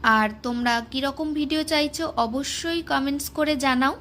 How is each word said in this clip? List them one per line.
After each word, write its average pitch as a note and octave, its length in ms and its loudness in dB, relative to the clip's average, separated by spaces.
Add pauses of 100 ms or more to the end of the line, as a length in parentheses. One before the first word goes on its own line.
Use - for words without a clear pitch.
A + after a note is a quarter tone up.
আর A3 240 6 (140)
তোমরা A#3+ 320 0 (160)
কীরকম C#4 440 -2
ভিডিও D4+ 300 0
চাইছো D4+ 400 0 (120)
অবশ্যই C#4 680 -2
কমেন্টস C#4 460 -2
করে D4+ 280 2
জানাও। C4 440 2